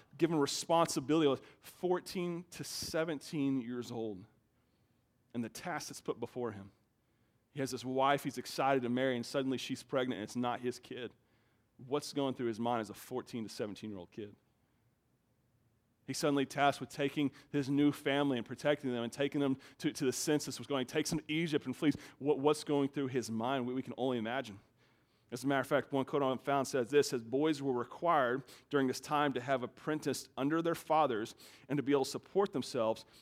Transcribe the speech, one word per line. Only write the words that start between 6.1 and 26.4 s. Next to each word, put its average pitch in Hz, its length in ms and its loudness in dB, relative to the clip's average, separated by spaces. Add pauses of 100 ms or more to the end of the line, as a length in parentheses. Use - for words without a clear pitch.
before 120 320 -6
him. 98 180 -14 (840)
He 147 60 -8
has 127 120 -4
this 123 120 -8
wife 131 380 2
he's 139 160 -6
excited 135 460 2
to 120 40 0
marry, 127 280 2
and 120 100 -4
suddenly 135 320 -2
she's - 240 -6
pregnant, 127 380 -2
and 107 40 -4
it's - 120 -8
not 123 240 -2
his 123 180 -4
kid. 120 320 -12 (800)
What's 143 240 -4
going 139 220 0
through 123 120 -4
his 113 140 -2
mind 117 220 0
as 104 80 -8
a 101 40 -12
fourteen - 480 -8
to 101 100 -10
seventeen-year-old 101 600 -8
kid? 104 180 -10 (1800)
He's 135 120 -6
suddenly 143 280 2
tasked 139 340 2
with 127 100 -10
taking 143 400 0 (200)
his 143 200 -2
new 143 200 6
family 139 460 0
and 113 100 -4
protecting 139 460 0
them 117 100 -2
and 117 100 -4
taking 143 280 -2
them 135 160 2 (220)
to, - 120 0
to - 140 -4
the 127 80 4
census, 147 460 0
was 120 80 -10
going, 131 200 -2
takes 151 240 0
them 160 80 0
to 151 140 -6
Egypt 156 340 0
and 127 80 -2
flees. 151 200 2 (240)
What, 135 200 2
what's 147 240 4
going 143 280 2
through 139 180 -2
his 120 220 -2
mind? 120 360 0
We, 127 80 -4
we 131 80 -6
can 127 140 -10
only 127 220 0
imagine. 113 400 -4 (760)
As 120 80 -6
a 135 60 0
matter 139 140 4
of - 40 -2
fact, 139 260 2
one 135 120 2
quote 143 180 0
I 131 220 2